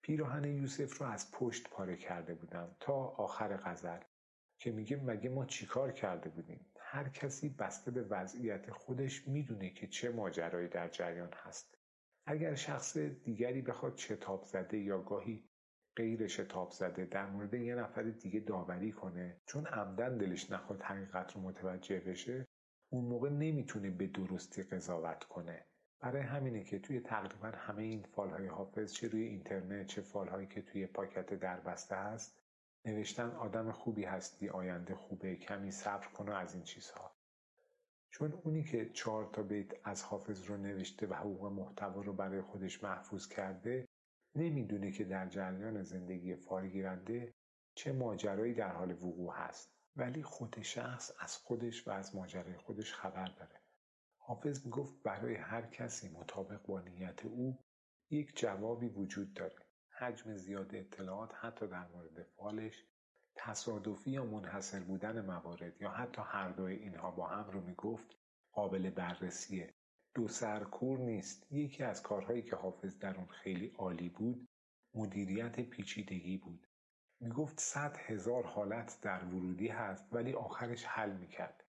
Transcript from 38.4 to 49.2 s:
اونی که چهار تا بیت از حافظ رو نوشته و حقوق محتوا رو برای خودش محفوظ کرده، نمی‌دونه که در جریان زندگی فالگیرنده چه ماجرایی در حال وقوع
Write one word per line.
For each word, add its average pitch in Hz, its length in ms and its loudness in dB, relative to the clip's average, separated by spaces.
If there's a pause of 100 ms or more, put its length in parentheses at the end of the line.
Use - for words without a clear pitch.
اونی 156 200 4
که 117 260 2
چهار 107 440 0
تا 107 100 2
بیت 98 300 0 (100)
از 101 200 -2
حافظ 98 400 -2
رو 101 140 -2
نوشته 101 500 0
و 92 60 0
حقوق 98 320 0
محتوا 98 560 -2
رو 98 120 0
برای 95 280 2
خودش 95 420 -4
محفوظ 95 440 -2
کرده، 104 580 0 (500)
نمی‌دونه 110 560 2
که 104 120 0
در 95 240 2
جریان 98 560 0
زندگی 90 520 -2
فالگیرنده 95 1000 0 (420)
چه - 160 0
ماجرایی 110 600 4
در 104 180 4
حال 90 200 2
وقوع 87 440 0